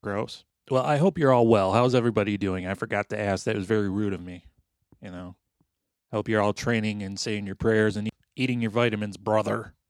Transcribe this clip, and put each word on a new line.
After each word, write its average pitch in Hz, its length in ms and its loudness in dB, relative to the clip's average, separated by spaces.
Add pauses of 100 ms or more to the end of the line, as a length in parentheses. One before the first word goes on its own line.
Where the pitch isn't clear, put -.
Gross. 104 420 -8 (260)
Well, 127 140 2
I 147 140 0
hope 170 200 2
you're 135 160 6
all 120 140 6
well. 101 240 4
How's 123 240 4
everybody 107 420 2
doing? 92 280 -2
I 95 80 -4
forgot 104 360 -4
to 107 100 -6
ask. 101 260 -2
That 110 100 -2
was 98 100 -4
very 104 240 0
rude 101 240 -2
of 90 80 -10
me. 90 260 -16 (540)
You 101 100 -14
know, 90 240 -14 (760)
hope 107 160 -4
you're 107 140 2
all 101 120 2
training 107 500 -2
and 98 140 -10
saying 104 280 -6
your 95 100 -8
prayers 110 400 2
and 107 140 -4
e-, - 20 -10 (240)
eating 127 260 -2
your 110 100 -2
vitamins, 107 440 0
brother. 104 600 -2 (140)